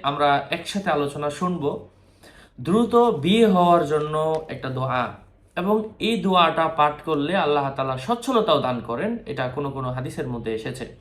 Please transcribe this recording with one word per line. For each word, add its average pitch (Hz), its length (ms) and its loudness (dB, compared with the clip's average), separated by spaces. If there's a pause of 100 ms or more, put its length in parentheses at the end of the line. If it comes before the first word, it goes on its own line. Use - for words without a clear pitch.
আমরা 143 200 2 (280)
একসাথে 190 400 -4
আলোচনা 147 320 -2 (100)
শুনব 175 260 -2 (1000)
দ্রুত 220 280 2 (300)
বিয়ে 220 300 6
হওয়ার 175 280 6 (100)
জন্য 151 220 0 (400)
একটা 131 220 -8
দোয়া, 127 260 -2 (580)
এবং 202 160 2 (320)
এই 233 60 2 (100)
দোয়াটা 165 400 4 (140)
পাঠ 147 160 4 (140)
করলে 143 240 0 (120)
আল্লাহ 147 220 0 (100)
তাআলা 135 200 -4 (100)
সচ্ছলতাও 226 600 2
দান 127 100 -2 (120)
করেন, 147 220 -4 (220)
এটা 131 120 -4 (120)
কোনো 143 200 -4
কোনো 131 200 -6
হাদিসের 135 360 -6
মধ্যে 113 260 -6
এসেছে। 120 260 -8 (160)